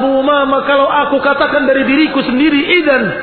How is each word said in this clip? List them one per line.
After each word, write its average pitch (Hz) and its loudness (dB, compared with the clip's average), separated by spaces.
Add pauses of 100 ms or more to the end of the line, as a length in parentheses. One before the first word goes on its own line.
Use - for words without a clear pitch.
Abu 262 0 (160)
Umamah, 277 0
"Kalau 285 2
aku 277 0
katakan 285 0
dari 269 2
diriku 277 0
sendiri, 285 0
idzan 277 0 (200)